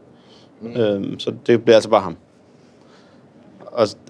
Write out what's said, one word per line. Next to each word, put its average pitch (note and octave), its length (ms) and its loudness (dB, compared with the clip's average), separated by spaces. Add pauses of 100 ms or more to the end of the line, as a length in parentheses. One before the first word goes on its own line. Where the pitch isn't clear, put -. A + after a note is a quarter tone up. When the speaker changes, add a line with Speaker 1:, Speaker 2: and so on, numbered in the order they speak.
(640)
Speaker 1:
Mm. A#2 140 -12
Speaker 2:
Øhm, G#2 420 -4
så - 140 -6 (140)
det A#2 180 2
blev A#2 100 6
altså G#2+ 160 4
bare G#2+ 120 4
ham. F2 140 -10 (1400)
Og A2+ 280 -2
s-, G2+ 80 -14 (140)